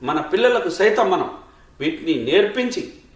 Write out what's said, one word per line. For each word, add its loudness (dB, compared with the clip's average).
మన -2
పిల్లలకు 2
సైతం 2
మనం -2
వీటిని -2
నేర్పించి 0